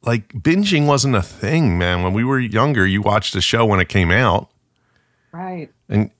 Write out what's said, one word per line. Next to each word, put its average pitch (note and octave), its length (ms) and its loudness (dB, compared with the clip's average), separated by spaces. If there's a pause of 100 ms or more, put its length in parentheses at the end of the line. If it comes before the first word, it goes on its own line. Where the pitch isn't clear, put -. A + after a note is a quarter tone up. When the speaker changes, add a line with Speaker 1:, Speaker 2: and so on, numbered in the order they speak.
Speaker 1:
Like, A#2 320 -4
binging E3 520 0
wasn't C3+ 300 2
a F#2+ 60 2
thing, A#2+ 560 -2
man. F2 240 0
When F#2 100 -2
we A2 120 -2
were C3 140 -2
younger, A#2 480 0
you G2 160 0
watched G#2 320 0
a G2 60 -2
show A#2 260 0
when G2+ 140 2
it F2+ 80 0
came F2+ 240 2
out. G#2 360 0 (840)
Speaker 2:
Right. F3 380 -12 (180)
Speaker 1:
And, G#2 320 -2